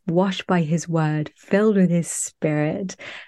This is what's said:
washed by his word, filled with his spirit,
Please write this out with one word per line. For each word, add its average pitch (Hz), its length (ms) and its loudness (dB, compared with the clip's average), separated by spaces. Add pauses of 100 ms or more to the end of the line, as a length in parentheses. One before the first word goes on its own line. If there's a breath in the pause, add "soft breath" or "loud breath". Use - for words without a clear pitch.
washed 185 400 0
by 180 140 2
his 156 260 -2
word, 151 480 -2
filled 208 400 2
with 185 140 4
his 170 200 0
spirit, 156 840 -4 (320 loud breath)